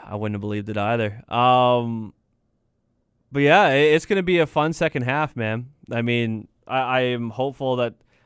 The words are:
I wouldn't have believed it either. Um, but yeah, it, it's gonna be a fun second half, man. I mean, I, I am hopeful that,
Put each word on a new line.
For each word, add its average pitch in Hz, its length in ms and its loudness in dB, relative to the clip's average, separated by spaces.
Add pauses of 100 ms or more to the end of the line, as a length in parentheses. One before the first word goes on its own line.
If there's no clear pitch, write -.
I - 120 -8
wouldn't 104 180 -4
have 101 60 -6
believed 104 280 -6
it 107 80 -8
either. 107 460 -2 (100)
Um, 120 840 2 (1160)
but 143 100 -2
yeah, 165 280 6
it, 147 240 4
it's 160 120 0
gonna 196 160 0
be 180 160 2
a 160 80 2
fun 156 260 0
second 156 300 -2
half, 143 340 -2
man. 117 340 -4 (200)
I 117 120 -4
mean, 117 440 -2 (200)
I, 131 140 -4
I 127 200 -2
am 120 300 -2
hopeful 131 460 -4
that, 120 180 -2 (320)